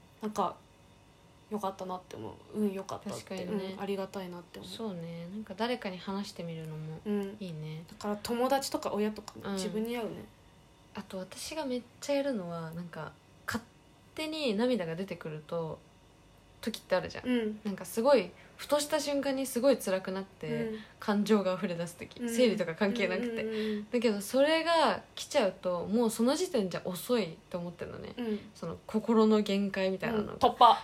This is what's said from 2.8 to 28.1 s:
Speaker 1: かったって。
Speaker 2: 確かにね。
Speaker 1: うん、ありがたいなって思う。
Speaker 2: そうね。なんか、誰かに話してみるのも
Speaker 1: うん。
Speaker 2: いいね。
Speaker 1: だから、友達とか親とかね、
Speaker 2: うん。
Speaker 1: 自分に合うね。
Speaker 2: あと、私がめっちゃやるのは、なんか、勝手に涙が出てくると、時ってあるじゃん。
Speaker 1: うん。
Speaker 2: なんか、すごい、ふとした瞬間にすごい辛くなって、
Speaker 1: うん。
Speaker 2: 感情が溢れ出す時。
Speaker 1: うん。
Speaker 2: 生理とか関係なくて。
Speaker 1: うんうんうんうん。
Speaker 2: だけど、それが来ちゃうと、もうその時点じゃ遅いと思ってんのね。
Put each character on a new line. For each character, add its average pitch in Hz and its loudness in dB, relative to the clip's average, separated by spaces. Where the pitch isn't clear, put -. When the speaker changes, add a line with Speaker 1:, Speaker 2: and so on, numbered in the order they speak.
Speaker 1:
か - -8
っ - -12
た 202 -8
っ - -6
て。 214 -10
Speaker 2:
確 190 -10
か 180 -6
に 214 -2
ね。 190 -6
Speaker 1:
う 202 -14
ん、 - -6
あ 202 -6
り 196 -2
が 190 -4
た 196 -8
い 175 -10
な 175 -12
っ 175 -16
て - -18
思 196 -14
う。 185 -14
Speaker 2:
そ 226 -8
う 196 -6
ね。 170 -10
な 208 -10
ん 220 -8
か、 196 -12
誰 233 -2
か 214 -8
に 185 -10
話 196 -6
し - -16
て - -12
み 170 -6
る 160 -8
の - -8
も 156 -8
Speaker 1:
う 208 -2
ん。 202 -2
Speaker 2:
い 185 -8
い 165 -8
ね。 156 -10
Speaker 1:
だ 208 -18
か - -8
ら、 208 -2
友 240 0
達 269 2
と 302 -2
か 208 -4
親 208 0
と 214 -10
か - -16
ね、 226 -14
Speaker 2:
う 196 -4
ん。 - -4
Speaker 1:
自 190 -4
分 214 -4
に 233 -4
合 233 -4
う 214 -4
ね。 170 -8
Speaker 2:
あ 202 -8
と、 - -10
私 - -10
が 311 -4
め 247 -2
っ 240 -4
ち 285 -4
ゃ 285 4
や 277 2
る 277 0
の 180 -4
は、 165 -6
な 170 -8
ん 175 -8
か、 160 -10
勝 - -6
手 311 -4
に 302 0
涙 220 2
が 160 -4
出 196 -6
て - -8
く 165 -10
る 151 -10
と、 160 -4
時 - -6
っ - -18
て - 0
あ 180 4
る - -6
じ - -10
ゃ - -10
ん。 - -6
Speaker 1:
う 254 0
ん。 220 0
Speaker 2:
な 202 -2
ん 190 -4
か、 180 -10
す - -4
ご 277 8
い、 180 2
ふ - -14
と 294 4
し 285 -2
た 302 0
瞬 285 0
間 269 0
に 269 -2
す 240 -4
ご 269 6
い 226 6
辛 190 -2
く 190 -6
な 190 -4
っ - -6
て、 - -12
Speaker 1:
う 220 -2
ん。 220 -10
Speaker 2:
感 208 2
情 208 6
が 185 2
溢 185 -4
れ 175 -2
出 170 -4
す - -12
時。 - -14
Speaker 1:
う 240 -6
ん。 233 -2
Speaker 2:
生 233 6
理 - 2
と 185 6
か 165 8
関 208 4
係 208 2
な 185 2
く 240 -2
て。 226 -2
Speaker 1:
う - -2
ん 220 -2
う - -2
ん 220 -4
う - 0
ん - -
う 214 0
ん。 208 -8
Speaker 2:
だ 247 2
け 233 4
ど、 202 0
そ 254 2
れ 320 6
が 311 4
来 - -8
ち - 0
ゃ 220 6
う 185 0
と、 175 -2
も 226 4
う 220 4
そ 226 0
の 262 6
時 359 -2
点 196 2
じ 170 -4
ゃ - -4
遅 190 0
い 165 -2
と 185 -6
思 175 -6
っ - -14
て - -10
ん - -10
の - -10
ね。 - -12